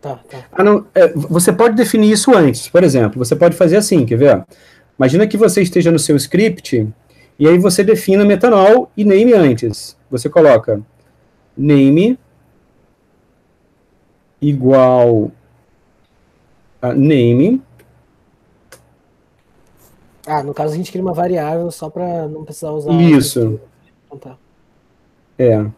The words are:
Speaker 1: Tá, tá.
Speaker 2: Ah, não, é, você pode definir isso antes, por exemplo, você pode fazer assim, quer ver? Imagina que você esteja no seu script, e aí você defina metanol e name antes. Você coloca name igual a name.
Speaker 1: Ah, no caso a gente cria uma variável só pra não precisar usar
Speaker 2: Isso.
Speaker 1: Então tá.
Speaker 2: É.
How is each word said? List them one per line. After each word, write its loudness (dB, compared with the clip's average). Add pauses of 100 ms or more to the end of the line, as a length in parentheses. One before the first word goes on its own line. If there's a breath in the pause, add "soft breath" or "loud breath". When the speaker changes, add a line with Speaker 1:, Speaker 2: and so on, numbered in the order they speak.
Speaker 1:
Tá, -14 (140)
tá. -20
Speaker 2:
Ah, 0
não, 2
é, 4
você -2
pode 0
definir 2
isso 2
antes, 0
por 2
exemplo, 0
você -4
pode 2
fazer 0
assim, 0
quer -2
ver? 2 (520 soft breath)
Imagina 0
que -6
você 0
esteja 0
no 2
seu -2
script, -4 (500 soft breath)
e 2
aí 4
você 0
defina 0
metanol 2
e -4
name 4
antes. -2 (160)
Você -6
coloca 2 (760)
name 0 (2250)
igual 2 (1500)
a -6
name. 0 (2750)
Speaker 1:
Ah, -6
no -10
caso -6
a -8
gente -10
cria -8
uma -6
variável -4
só -14
pra -8
não -14
precisar -14
usar -8
Speaker 2:
Isso. 0 (460)
Speaker 1:
Então -20
tá. -20 (1000)
Speaker 2:
É. 0 (120)